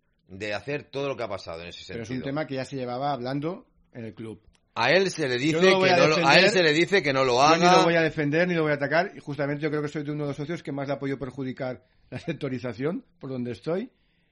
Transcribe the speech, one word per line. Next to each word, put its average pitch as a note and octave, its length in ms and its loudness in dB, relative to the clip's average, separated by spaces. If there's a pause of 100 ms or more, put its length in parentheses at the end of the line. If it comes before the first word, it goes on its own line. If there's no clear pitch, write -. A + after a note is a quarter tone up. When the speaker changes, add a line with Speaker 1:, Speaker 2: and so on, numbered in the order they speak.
(280)
Speaker 1:
de G#2 260 -8
hacer C3+ 300 -6
todo C#3 240 -6
lo C3+ 100 -4
que A#2 60 -6
ha A2 40 -6
pasado F2 360 -10
en F2 60 -14
ese - 180 -16
Speaker 2:
Pero A2+ 160 -10
es G#2+ 60 -12
un B2+ 80 -6
Speaker 1:
sentido. B2 140 -8
Speaker 2:
tema D3+ 140 -4
que C3+ 100 -8
ya C3 100 -6
se C#3 100 -12
llevaba B2+ 360 -4
hablando C#3 540 -6 (260)
en A#2 140 -14
el A2 80 -12
club. A2 260 -14 (360)
Speaker 1:
A A#2+ 160 2
él F#3 180 4
se D3+ 180 -4
le B2 120 0
Speaker 2:
Yo - 0 -
Speaker 1:
dice D#3 220 0
Speaker 2:
no F#3+ 100 8
lo F#3+ 80 4
voy F#3 100 4
Speaker 1:
que F3+ 60 4
Speaker 2:
a - 20 4
Speaker 1:
no E3+ 120 6
lo, D#3 80 2
a - 20 0
él - 60 2 (180)
Speaker 2:
defender. G3+ 80 6
Speaker 1:
se F#3 120 4
le D3+ 100 4
dice E3+ 280 2
que C#3+ 120 0
no C3+ 100 2
lo B2+ 140 2
Speaker 2:
Yo D#3 200 6
ni E3+ 80 2
Speaker 1:
haga. F3+ 120 8
Speaker 2:
lo F3+ 80 6
voy E3+ 100 4
a E3 60 4
defender D#3 460 0
ni F3+ 60 0
lo E3 100 0
voy D3+ 100 0
a - 20 -2
atacar, D3+ 400 0
y C3 40 -16
justamente C#3+ 440 -6
yo D#3 80 0
creo D3+ 100 -4
que D3 60 -4
soy D3 160 -8
de C#3+ 80 -8
uno D3+ 140 -6
de - 20 -4
los C#3+ 100 -6
socios D#3+ 240 -8
que D#3 120 -10
más C#3 160 -6
le C#3+ 40 -2
ha C3+ 60 -8
podido C#3 180 -4
perjudicar B2+ 640 -8 (300)
la B2+ 80 -10
sectorización C3 840 -6 (140)
por C3+ 140 -12
donde B2 220 -6
estoy. F#3 360 -6 (420)